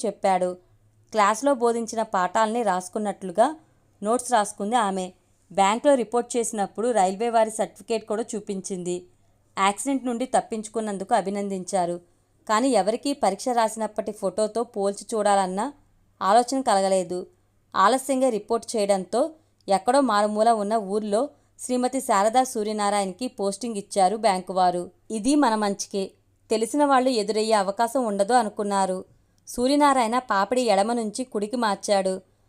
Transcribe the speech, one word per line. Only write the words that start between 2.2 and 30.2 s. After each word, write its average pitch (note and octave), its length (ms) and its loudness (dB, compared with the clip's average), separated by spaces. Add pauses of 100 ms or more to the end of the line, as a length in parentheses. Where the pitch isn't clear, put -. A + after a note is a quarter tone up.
రాసుకున్నట్లుగా G3+ 920 -2 (480)
నోట్స్ A#3+ 280 -2
రాసుకుంది G#3 440 -2
ఆమె. F#3+ 360 -2 (400)
బ్యాంకులో G#3 420 4
రిపోర్ట్ A#3+ 440 -2
చేసినప్పుడు A3 540 -4
రైల్వే G3 380 0
వారి A3 220 2
సర్టిఫికేట్ A3 540 -6
కూడా A3 200 -4 (100)
చూపించింది. F#3 720 -6 (540)
యాక్సిడెంట్ A3+ 460 -2
నుండి B3 200 -4
తప్పించుకున్నందుకు G#3+ 920 -4
అభినందించారు. F#3+ 840 -4 (480)
కానీ A#3 200 2
ఎవరికీ A3+ 440 0
పరీక్ష G3 360 -2
రాసినప్పటి A3 600 -2
ఫోటోతో G#3 520 -4
పోల్చి G3+ 500 -6
చూడాలన్న G3+ 580 0 (500)
ఆలోచన A#3+ 400 2
కలగలేదు. F#3+ 680 0 (480)
ఆలస్యంగా B3+ 540 2
రిపోర్ట్ A3+ 460 -4
చేయడంతో G3+ 560 0 (380)
ఎక్కడో B3 320 2
మారుమూల G#3+ 480 2
ఉన్న G#3+ 260 2
ఊర్లో G#3+ 540 2 (300)
శ్రీమతి B3+ 420 -2
శారదా A3 420 4
సూర్యనారాయణకి G#3 840 -2
పోస్టింగ్ G#3 480 -4
ఇచ్చారు G3 420 0
బ్యాంకు F#3+ 360 0
వారు. F3+ 380 0 (200)
ఇది A3 240 0
మన C4 200 4
మంచికే, G3+ 560 -4 (400)
తెలిసిన A#3 340 0
వాళ్ళు C4+ 240 4
ఎదురయ్యే G#3+ 440 0
అవకాశం A3 520 0
ఉండదు G3+ 280 0
అనుకున్నారు. G3+ 720 0 (420)
సూర్యనారాయణ C4 720 2
పాపిడి A3 420 0